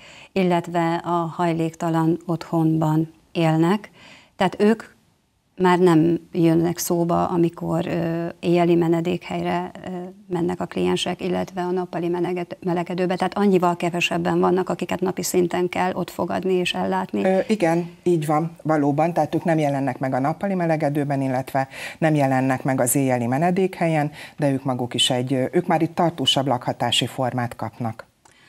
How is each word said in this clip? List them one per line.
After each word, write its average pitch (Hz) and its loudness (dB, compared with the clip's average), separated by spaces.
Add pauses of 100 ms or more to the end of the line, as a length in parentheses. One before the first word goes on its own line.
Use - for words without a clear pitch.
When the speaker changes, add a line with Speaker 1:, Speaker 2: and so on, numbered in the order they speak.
(320)
Speaker 1:
illetve 170 2
a 170 -4
hajléktalan 165 0
otthonban 160 0 (200)
élnek, 170 2 (460)
tehát 185 0
ők 220 4 (720)
már 180 4
nem 165 6 (140)
jönnek 165 2
szóba, 170 0
amikor, 170 -2
ö, 170 -4 (140)
éjjeli 170 4
menedékhelyre, 170 0 (140)
ö, 185 -12 (380)
mennek 175 -2
a 180 -4
kliensek, 180 -2
illetve 180 -4
a 180 -4
nappali 180 -4
meleged-, 175 -4
melegedőbe. 180 -2
Tehát 185 -2
annyival 185 4
kevesebben 175 -2
vannak, 185 2
akiket 180 -4
napi 180 -4
szinten 180 0
kell 180 -2
ott - -6
fogadni 185 -2
és 180 0
ellátni. 190 -2
Speaker 2:
Ö, 190 4
igen, 170 0 (120)
így 170 2
van, 160 0
valóban, 156 2
tehát 156 0
ők 156 -2
nem 165 2
jelennek 139 -2
meg 135 -4
a 131 0
nappali 165 -2
melegedőben, 151 0
illetve 135 -2 (300)
nem 156 2
jelennek 131 2
meg 135 0
az 131 0
éjjeli 127 0
menedékhelyen, 165 0 (260)
de 147 0
ők 135 -4
maguk 127 -4
is - 0
egy, 127 -2
ö, 131 2
ők 175 0
már 165 2
itt 160 -2
tartósabb 143 0
lakhatási 120 -2
formát 123 -4
kapnak. - -8 (420)